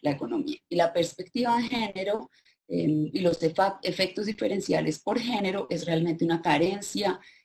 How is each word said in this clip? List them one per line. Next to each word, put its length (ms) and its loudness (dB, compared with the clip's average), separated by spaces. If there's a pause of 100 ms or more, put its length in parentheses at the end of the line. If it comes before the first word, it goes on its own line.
la 80 2
economía. 480 -4 (100)
Y 60 -4
la 180 4
perspectiva 640 0
de 60 0
género, 680 -4 (380)
em, 440 2
y 100 -2
los 200 2
efa-, 400 2
efectos 460 -2
diferenciales 720 0
por 200 -2
género 520 -2
es 120 -2
realmente 400 0
una 200 2
carencia, 760 0 (260)